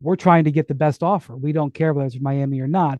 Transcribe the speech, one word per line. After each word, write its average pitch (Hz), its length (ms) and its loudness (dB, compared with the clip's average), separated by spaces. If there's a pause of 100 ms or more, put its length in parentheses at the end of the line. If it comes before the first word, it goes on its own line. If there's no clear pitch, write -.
"We're 160 140 0
trying 170 300 4
to 151 60 4
get 151 160 0
the 143 80 -4
best 147 280 -2
offer. 170 340 -4
We 143 140 -4
don't 151 220 -2
care 160 200 0
whether 139 140 -2
it's 127 120 -10
Miami 139 400 -2
or 131 80 -4
not." 151 320 0